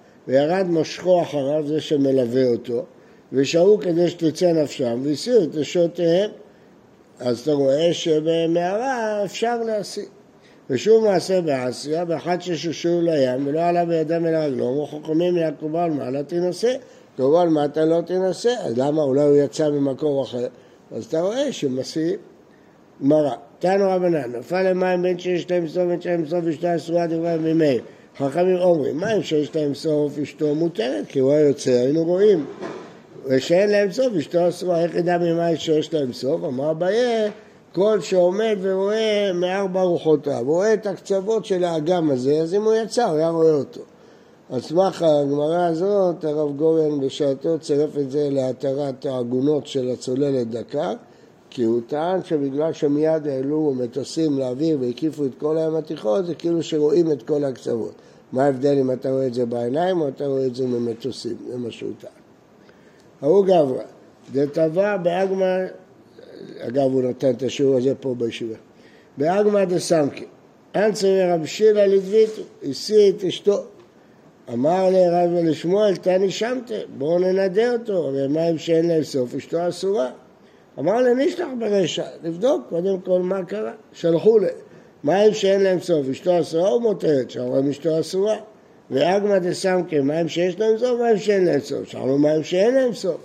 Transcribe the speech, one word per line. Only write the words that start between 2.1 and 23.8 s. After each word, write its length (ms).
אותו, 380
ושהו 460
כדי 320
שתצא 420
נפשם, 500
והסיעו 400
את 120
נשותיהם. 760
אז 200
אתה 120
רואה 400
שבמערה 1300
אפשר 420
להסיר. 380
ושוב 340
מעשה 360
באסיה, 640
באחד 360
ששושו 600
לים, 460
ולא 140
עלה 240
בידם 420
אל 100
רגלו, 280
וחכמים 720
יעקבו 420
על 120
מעלה 320
תינשא, 520
קרבו 220
על 100
מטה 360
לא 160
תינשא, 600
אז 180
למה? 240
אולי 200
הוא 140
יצא 340
ממקום 520
אחר. 240
אז 140
אתה 160
רואה 320
שמסיעים. 640
גמרא, 320
תנו 320